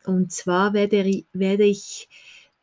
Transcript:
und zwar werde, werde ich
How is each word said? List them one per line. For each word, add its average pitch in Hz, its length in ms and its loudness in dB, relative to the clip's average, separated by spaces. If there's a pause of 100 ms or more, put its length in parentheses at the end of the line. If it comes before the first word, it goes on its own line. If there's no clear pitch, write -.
und 185 260 0
zwar 185 420 0
werde, 202 500 0 (100)
werde 196 320 2
ich - 420 -2 (560)